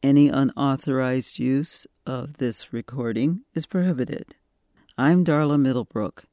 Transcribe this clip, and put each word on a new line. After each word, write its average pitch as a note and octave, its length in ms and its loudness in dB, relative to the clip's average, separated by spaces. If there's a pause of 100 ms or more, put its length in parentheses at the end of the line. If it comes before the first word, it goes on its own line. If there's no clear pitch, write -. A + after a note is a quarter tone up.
Any C#3+ 260 6
unauthorized C3 1120 -2
use C3 480 -4 (180)
of C3+ 320 -10
this - 360 -6
recording A#2+ 800 -2
is D#3+ 120 -6
prohibited. F3+ 720 -4 (640)
I'm E3 260 4
Darla D3+ 340 2
Middlebrook B2 760 -2